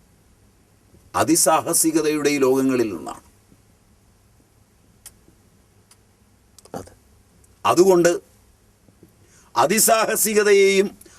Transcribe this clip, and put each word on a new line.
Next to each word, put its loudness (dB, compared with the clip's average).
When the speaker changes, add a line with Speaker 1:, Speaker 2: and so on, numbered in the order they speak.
Speaker 1:
അതിസാഹസികതയുടെ -2
ഈ -4
ലോകങ്ങളിൽ 0
നിന്നാണ്. -16
Speaker 2:
അതെ. -20
Speaker 1:
അതുകൊണ്ട് 4
അതിസാഹസികതയെയും 0